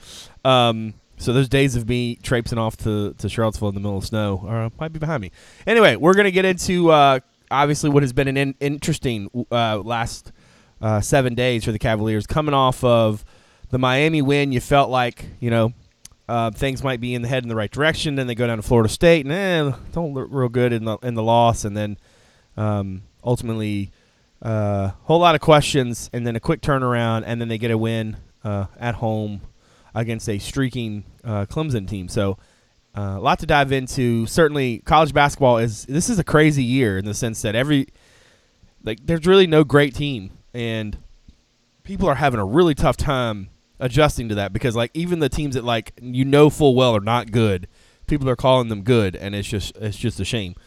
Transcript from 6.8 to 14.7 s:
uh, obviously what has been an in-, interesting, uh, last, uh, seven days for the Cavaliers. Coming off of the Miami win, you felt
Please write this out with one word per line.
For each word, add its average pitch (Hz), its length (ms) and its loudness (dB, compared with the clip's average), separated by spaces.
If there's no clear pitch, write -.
uh, 139 280 6
obviously 147 400 0
what 143 140 4
has 123 100 -4
been 135 140 0
an 135 100 -2
in-, 139 220 -2
interesting, 139 680 -4
uh, 113 280 0
last, 113 520 -6
uh, 107 220 0
seven 127 320 2
days 120 300 0
for 120 80 -4
the 107 80 -4
Cavaliers. 110 480 -2
Coming 151 260 -2
off 131 300 2
of 113 420 2
the 127 80 -2
Miami 143 420 2
win, 139 300 2
you 123 80 0
felt 139 320 2